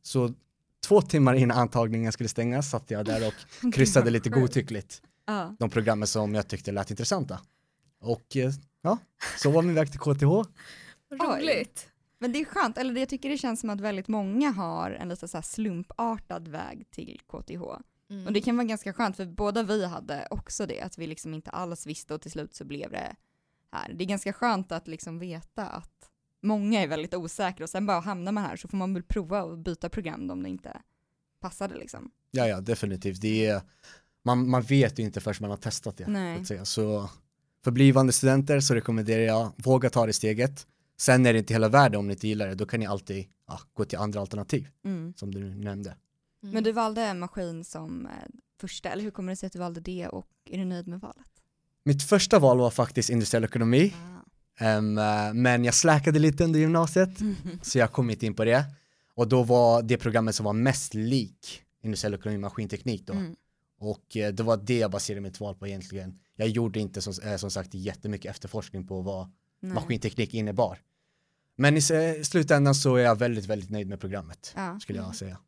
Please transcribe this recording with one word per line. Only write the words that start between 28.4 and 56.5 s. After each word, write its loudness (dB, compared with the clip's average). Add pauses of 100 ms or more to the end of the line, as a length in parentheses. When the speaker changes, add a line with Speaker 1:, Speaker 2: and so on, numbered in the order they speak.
Speaker 2:
här -6
så -14
får -6
man -2
väl -4
prova -2 (140)
att -14
byta -8
program -8
om -8
det -10
inte -12 (640)
passade -8
liksom. -16 (200)
Speaker 1:
Ja, 2
ja, -2
definitivt. -4
Det 2
är, 0 (600)
man, 2
man 4
vet 4
ju -2
inte -6
förrän -4
man -6
har -6
testat -8
det, -10
Speaker 2:
Nej. -4
Speaker 1:
så -8
att -10
säga. -8
Så -2 (540)
för 2
blivande 8
studenter 4
så 2
rekommenderar 0
jag, 2
våga 4
ta 4
det 0
steget. 0 (300)
Sen 6
är 6
det 6
inte -2
hela 4
världen 6
om -2
ni -2
inte -4
gillar -2
det. -6
Då -2
kan -4
ni -2
alltid, -6 (220)
ja, -14 (140)
gå -2
till -8
andra -4
alternativ, -4 (180)
Speaker 2:
Mm. -6
Speaker 1:
som -10
du -8
nämnde. -8 (540)
Speaker 3:
Mm. -12
Speaker 2:
Men 0
du 2
valde -2
en -2
maskin -8
som, -10
eh, -14 (500)
första, -10
eller -6
hur -6
kommer -8
det -6
sig -10
att -10
du -12
valde -8
det -8
och -10 (180)
är -10
du -4
nöjd -6
med -10
valet? -18 (560)
Speaker 1:
Mitt 4
första 6
val 8
var 6
faktiskt 0
industriell 2
ekonomi. 4 (640)
Speaker 2:
Ah. 0
Speaker 1:
Em, 4
eh, 2
men 4
jag 4
släkade 6
lite 4
under 4